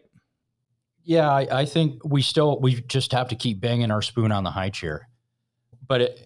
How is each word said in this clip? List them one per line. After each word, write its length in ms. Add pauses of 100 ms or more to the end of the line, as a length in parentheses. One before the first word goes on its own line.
(1040)
Yeah, 260
I, 300
I 60
think 380
we 180
still, 380
we 220
just 300
have 160
to 80
keep 240
banging 300
our 100
spoon 320
on 120
the 60
high 200
chair. 380 (800)
But 140
it, 260